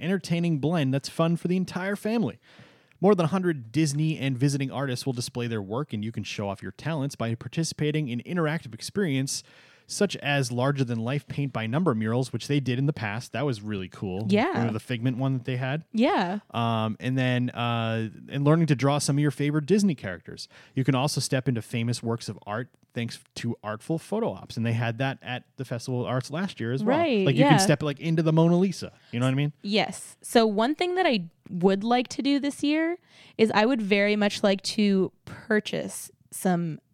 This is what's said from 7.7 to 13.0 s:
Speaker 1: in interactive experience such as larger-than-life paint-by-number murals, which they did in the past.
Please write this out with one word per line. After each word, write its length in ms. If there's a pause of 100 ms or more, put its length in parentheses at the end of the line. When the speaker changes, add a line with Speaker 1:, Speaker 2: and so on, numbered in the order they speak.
Speaker 1:
in 120
interactive 520
experience 720 (480)
such 260
as 360
larger-than-life 720
paint-by-number 680
murals, 380
which 140
they 140
did 180
in 80
the 60
past. 400